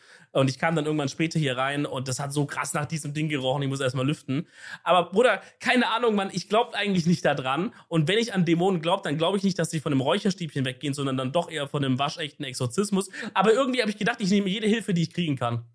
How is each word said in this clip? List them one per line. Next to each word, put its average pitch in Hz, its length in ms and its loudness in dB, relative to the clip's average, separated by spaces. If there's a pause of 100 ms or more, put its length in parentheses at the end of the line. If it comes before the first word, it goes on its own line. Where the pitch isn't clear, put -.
(320)
Und 135 180 2
ich - 100 -4
kam 165 160 0
dann 147 100 0
irgendwann 151 240 -2
später 165 300 -2
hier 131 180 0
rein 143 280 0
und 135 220 -6
das 127 120 -4
hat 139 140 -6
so 143 120 0
krass 135 280 -6
nach 147 120 -2
diesem 147 280 -6
Ding 151 160 -2
gerochen, 139 340 0
ich 135 60 -2
muss 135 100 -2
erst 135 160 0
mal 131 100 0
lüften. 143 420 -2 (360)
Aber 175 260 4
Bruder, 214 320 4 (180)
keine 240 320 2
Ahnung, 226 240 2
Mann, 196 160 0
ich 185 160 -8
glaub 226 260 2
eigentlich 196 320 0
nicht 175 200 2
da 147 80 4
dran. 143 400 -2 (140)
Und 160 200 2
wenn 202 120 2
ich 226 140 -2
an 185 120 2
Dämonen 175 360 2
glaub, 170 220 0
dann 156 140 -2
glaub 175 180 2
ich 196 80 -2
nicht, 190 160 0
dass 160 120 -2
sie 160 80 -2
von 151 120 -4
einem 131 100 2
Räucherstäbchen 170 640 0
weggehen, 131 280 -4
sondern 139 240 -2
dann 131 140 -4
doch 175 180 0
eher 147 180 -6
von 143 160 -4
einem 131 160 0
waschechten 147 460 -6
Exorzismus. 185 640 -2 (240)
Aber 208 200 6
irgendwie 254 280 2
hab 214 80 0
ich 208 80 -4
gedacht, 226 220 -2
ich 190 100 0
nehme 202 200 4
jede 214 180 -2
Hilfe, 208 260 0
die 170 100 2
ich - 100 -4
kriegen 160 220 -2
kann. 117 400 -2